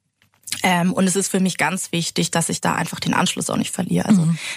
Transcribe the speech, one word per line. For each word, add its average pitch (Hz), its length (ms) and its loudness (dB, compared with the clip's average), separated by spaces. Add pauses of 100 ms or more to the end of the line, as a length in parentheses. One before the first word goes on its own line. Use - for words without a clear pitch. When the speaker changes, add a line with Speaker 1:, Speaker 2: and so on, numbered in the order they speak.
(640)
Speaker 1:
Ähm, 180 300 4
und 190 140 2
es 180 100 2
ist 190 140 0
für 190 100 2
mich 185 180 0
ganz 165 340 -2
wichtig, 170 380 -2
dass 165 180 0
ich - 120 -4
da - 140 0
einfach - 260 -6
den - 140 0
Anschluss - 360 0
auch - 60 0
nicht - 160 -2
verliere. 175 340 -2
Also, 190 160 6
Speaker 2:
Mhm. 160 160 2 (180)